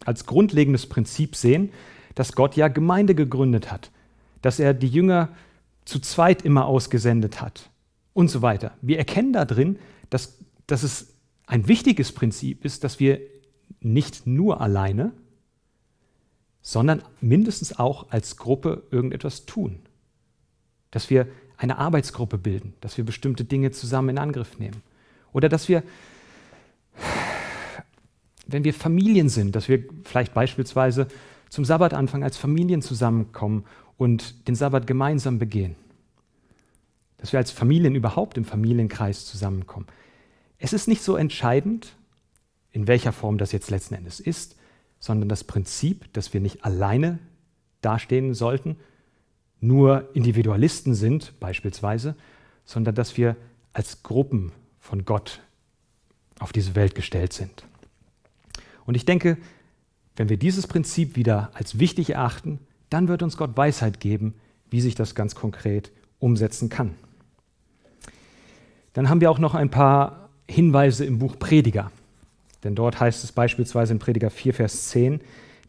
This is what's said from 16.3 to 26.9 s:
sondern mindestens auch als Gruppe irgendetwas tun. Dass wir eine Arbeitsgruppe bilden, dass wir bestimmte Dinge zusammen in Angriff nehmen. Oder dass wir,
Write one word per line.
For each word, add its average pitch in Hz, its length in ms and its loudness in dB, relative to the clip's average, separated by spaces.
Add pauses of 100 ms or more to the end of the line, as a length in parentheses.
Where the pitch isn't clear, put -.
sondern 151 400 0 (180)
mindestens 170 580 2
auch 131 320 -2
als - 260 -4
Gruppe - 540 -2
irgendetwas 127 540 -4
tun. 92 360 -8 (1120)
Dass - 200 -6
wir 127 160 4 (300)
eine 127 220 -4
Arbeitsgruppe 139 600 -2
bilden, 98 420 -6
dass - 160 -12
wir 120 80 -4
bestimmte 117 400 -4
Dinge 135 260 0
zusammen 131 400 -4
in 135 80 -4
Angriff 139 400 -6
nehmen. 107 240 -10 (500)
Oder 143 160 4
dass 156 200 0
wir, 170 140 4 (2750)